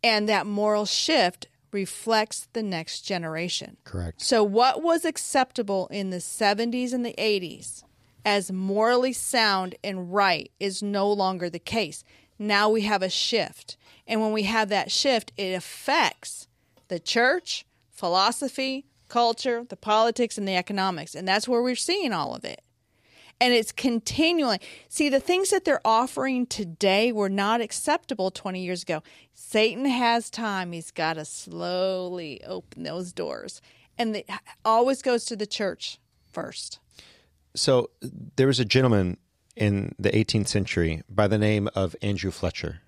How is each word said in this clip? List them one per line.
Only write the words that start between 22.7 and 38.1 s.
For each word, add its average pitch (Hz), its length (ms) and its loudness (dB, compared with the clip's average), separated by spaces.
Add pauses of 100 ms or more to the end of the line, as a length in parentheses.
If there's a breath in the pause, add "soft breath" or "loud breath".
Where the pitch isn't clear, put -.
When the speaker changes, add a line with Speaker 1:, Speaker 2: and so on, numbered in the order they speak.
Speaker 1:
And 247 120 6
it's 226 200 2
continually. 269 840 0 (300 loud breath)
See, 294 220 0
the 269 100 4
things 370 300 2
that 381 160 2
they're 285 200 2
offering 247 600 2
today 202 680 0
were 208 160 0
not 202 320 0
acceptable 226 680 -2
twenty 185 340 -8
years 180 180 -4
ago. 156 200 -4 (320 loud breath)
Satan 220 500 0
has 240 460 2
time. 196 420 -4
He's 165 180 -10
gotta 160 360 -4
slowly 180 1160 -6
open 180 400 -12
those 175 280 -8
doors. 64 480 -10 (380 soft breath)
And 220 180 -2
it - 140 -12 (340 loud breath)
always 240 380 4
goes 240 240 0
to 233 100 -8
the 202 100 -6
church - 520 -6 (340)
first. - 460 -12 (760 loud breath)
Speaker 2:
So 127 360 4 (460)